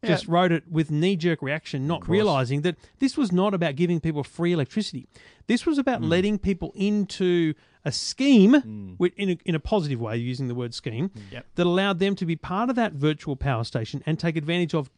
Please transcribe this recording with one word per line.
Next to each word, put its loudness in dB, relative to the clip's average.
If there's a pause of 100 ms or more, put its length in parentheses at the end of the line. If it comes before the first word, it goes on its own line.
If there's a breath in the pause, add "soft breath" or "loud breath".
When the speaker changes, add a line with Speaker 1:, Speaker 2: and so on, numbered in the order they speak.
Speaker 1:
Yeah. -4
Speaker 2:
just 2
wrote 4
it 2
with 0
knee-jerk 0
reaction, -4
not -2
Speaker 1:
Of -10
course. 2
Speaker 2:
realising 2
that 0 (240 soft breath)
this 0
was 2
not 2
about 0
giving 2
people -2
free -2
electricity. -4 (400 loud breath)
This 2
was 2
about 0
Speaker 1:
Mm. 0
Speaker 2:
letting 2
people -4
into 0 (300 soft breath)
a -4
scheme, 6
Speaker 3:
Mm. -2
Speaker 2:
wi-, 0
in -2
a, -2
in -2
a 0
positive -2
way, -4
using -4
the -4
word -6
scheme, -6
Speaker 3:
Mm. -16 (100)
Speaker 1:
Yep. -16 (100)
Speaker 2:
that 2
allowed 0
them 2
to -4
be -2
part -4
of 0
that 0
virtual -2
power -2
station -6
and -2
take -2
advantage -2
of -2